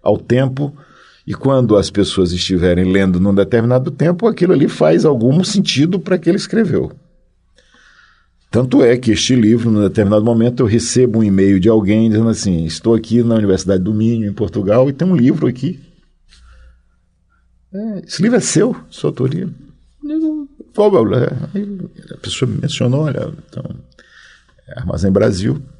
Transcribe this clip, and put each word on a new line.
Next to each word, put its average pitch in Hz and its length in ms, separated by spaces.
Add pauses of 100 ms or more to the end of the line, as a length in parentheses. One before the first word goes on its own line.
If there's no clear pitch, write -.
ao 104 140
tempo, 135 580 (520)
e - 80
quando 127 420
as 95 140
pessoas 92 420
estiverem 90 580
lendo 92 300
num 101 140
determinado 120 560
tempo, 175 360
aquilo 180 260
ali 139 160
faz 156 360
algum 143 400
sentido 170 560
para 180 180
que 165 120
ele 180 80
escreveu. 175 540 (1600)
Tanto 127 320
é 123 140
que 120 160
este 127 220
livro, 117 360
num 107 120
determinado 104 420
momento, 120 360
eu 127 60
recebo 117 540
um 110 40
e-mail 98 340
de 92 100
alguém 110 420
dizendo 113 180
assim, 92 360
"Estou 113 300
aqui 113 280
na 117 120
Universidade 95 480
do 107 120
Minho, 110 340
em 98 40
Portugal, 107 560
e 143 40
tem 165 160
um 180 80
livro - 300
aqui." 135 340 (1900)
"É, 202 340
esse - 140
livro 240 160
é - 40
seu, 208 360 (140)
sua - 180
autoria?" 151 400 (560)
Eu 311 160
digo, 311 280 (260)
"Qual 190 400
é?" 123 180 (220)
Aí 202 240 (320)
a - 80
pessoa - 320
me 101 100
mencionou, 127 440
"Olha, - 280 (160)
então, - 160 (1040)
é - 120
Armazém 90 300
Brasil 104 520 (180)